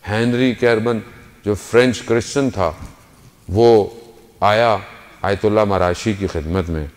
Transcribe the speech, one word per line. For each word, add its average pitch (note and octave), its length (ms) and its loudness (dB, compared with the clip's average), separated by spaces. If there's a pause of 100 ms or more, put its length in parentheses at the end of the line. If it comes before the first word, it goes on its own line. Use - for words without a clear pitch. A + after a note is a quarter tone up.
ہنری A#2+ 460 0
کیربن، A#2 440 0 (460)
جو G2+ 100 0
فرینچ A#2+ 480 0
کرسچن A#2+ 480 -2
تھا، F#2 200 -2 (800)
وہ G#2+ 380 6 (540)
آیا G#2+ 360 2 (460)
آیت G2 220 -4
اللہ G#2+ 200 2
مراشی F#2 480 0
کی G2 140 -4
خدمت E2+ 440 -4
میں D#2 160 -4 (100)